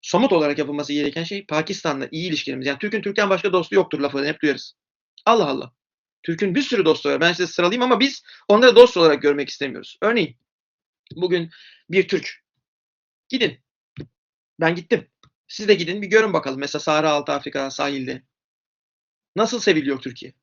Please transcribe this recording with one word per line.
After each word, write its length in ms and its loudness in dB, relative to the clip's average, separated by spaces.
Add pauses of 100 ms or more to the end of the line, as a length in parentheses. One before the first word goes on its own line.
(140)
somut 180 4
olarak 260 2
yapılması 340 -6
gereken 320 -2
şey 220 -10
Pakistan'la 640 -4
iyi 180 -6
ilişkilerimiz. 380 -6
Yani 120 -4
Türk'ün 240 -4
Türk'ten 280 -2
başka 220 0
dostu 220 -2
yoktur 260 0
lafını 260 -2
hep 160 -4
duyarız. 340 -2 (500)
Allah 220 4
Allah. 240 -6 (500)
Türk'ün 320 -2
bir 80 0
sürü 220 0
dostu 240 2
var. 120 0
Ben 120 4
size 140 -4
sıralayayım 360 -2
ama 180 2
biz 220 -2 (260)
onları 280 8
dost 200 10
olarak 260 4
görmek 260 0
istemiyoruz. 540 -10
Örneğin 340 0 (800)
bugün 340 -2 (400)
bir 180 2
Türk, 360 -6 (840)
gidin. 320 -4 (1000)
Ben 140 2
gittim. 360 -4 (380)
Siz 200 -8
de 60 8
gidin 280 -4
bir 40 -8
görün 260 2
bakalım. 280 -4
Mesela 200 -6
Sahra 300 0
Altı 220 -2
Afrika 380 -6
sahilde. 520 -6 (1120)
Nasıl 240 0
seviliyor 400 0
Türkiye? 320 -14 (100)